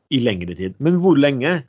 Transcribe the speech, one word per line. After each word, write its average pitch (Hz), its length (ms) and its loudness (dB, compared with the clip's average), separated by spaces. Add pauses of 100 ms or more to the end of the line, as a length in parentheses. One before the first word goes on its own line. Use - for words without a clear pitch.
(140)
i 123 80 0
lengre 90 320 -4
tid. 95 300 -8
Men 170 180 2
hvor 175 160 4
lenge, 143 380 2 (120)